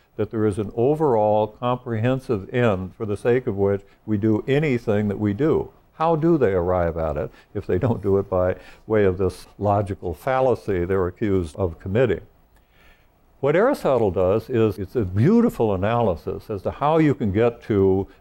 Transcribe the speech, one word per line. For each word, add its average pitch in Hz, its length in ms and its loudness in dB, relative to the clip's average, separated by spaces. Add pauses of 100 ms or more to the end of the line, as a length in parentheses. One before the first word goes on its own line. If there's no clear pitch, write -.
(160)
that 107 160 -4
there 110 160 0
is 98 100 -2
an 101 180 -6
overall 113 720 2
comprehensive 120 1040 -4
end 98 440 0
for 113 100 -8
the 101 120 -4
sake 123 280 0
of 107 100 -4
which 98 260 2 (260)
we 107 100 0
do 107 300 0
anything 120 640 0
that 98 100 -4
we 104 140 0
do. 117 360 0 (240)
How 165 220 0
do 160 220 2
they 110 160 2
arrive 87 420 0
at 80 220 -2
it 95 140 -6 (240)
if 104 100 -8
they 92 140 -2
don't 113 240 -2
do 98 160 2
it 98 100 -4
by 92 280 0 (280)
way 107 200 2
of 92 120 2
this 95 300 -4 (100)
logical 101 560 -2
fallacy 120 720 0
they're 95 220 0
accused 95 480 -2
of 92 240 -4
committing? 98 420 -2 (1160)
What 143 160 0
Aristotle 156 560 2
does 95 360 0
is, 113 300 0
it's 98 180 -10
a 117 100 0
beautiful 120 680 2
analysis 98 800 -2
as 98 100 -6
to - 80 -4
how 147 300 0
you 147 160 4
can 104 160 -2
get 117 320 0
to 98 420 2 (160)